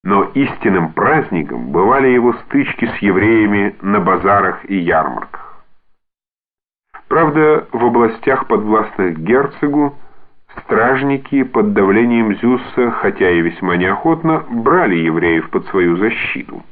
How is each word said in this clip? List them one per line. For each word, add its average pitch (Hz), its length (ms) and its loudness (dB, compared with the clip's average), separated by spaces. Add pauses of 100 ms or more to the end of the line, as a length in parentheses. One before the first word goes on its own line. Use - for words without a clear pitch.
Но 98 200 0 (100)
истинным 95 580 0
праздником 82 760 -2
бывали 123 380 2
его 123 240 4
стычки - 540 -2
с 113 120 -6
евреями 104 840 2
на 98 180 0
базарах 92 640 0
и 98 120 -4
ярмарках. - 880 -4 (1400)
Правда, 151 640 2
в 117 120 0
областях, 117 640 2
подвластных 101 720 0
герцогу, 139 760 0 (640)
стражники 135 840 0
под 107 300 0
давлением 107 640 2
Зюсса, 123 560 0
хотя 95 380 0
и 87 100 4
весьма 87 360 -2
неохотно, 156 720 0
брали 117 460 2
евреев 82 560 0
под 92 160 -4
свою 87 300 0
защиту. - 760 -6